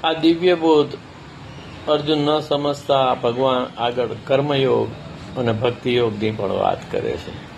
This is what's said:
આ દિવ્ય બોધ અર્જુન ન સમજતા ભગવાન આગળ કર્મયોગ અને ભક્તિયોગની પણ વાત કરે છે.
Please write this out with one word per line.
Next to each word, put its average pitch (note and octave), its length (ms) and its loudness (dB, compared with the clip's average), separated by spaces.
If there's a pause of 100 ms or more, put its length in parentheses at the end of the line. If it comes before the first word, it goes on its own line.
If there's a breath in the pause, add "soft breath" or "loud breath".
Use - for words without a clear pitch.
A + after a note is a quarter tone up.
આ E3 100 0
દિવ્ય E3 420 4
બોધ D#3 320 4 (1000)
અર્જુન D3+ 300 2
ન D3+ 200 2
સમજતા C#3+ 760 0
ભગવાન B2 640 0
આગળ A#2+ 300 -2 (180)
કર્મયોગ C3+ 640 2 (520)
અને A#2+ 120 2
ભક્તિયોગની A#2 800 0
પણ G#2 180 -4
વાત F#2+ 420 0
કરે - 200 -2
છે. - 460 -10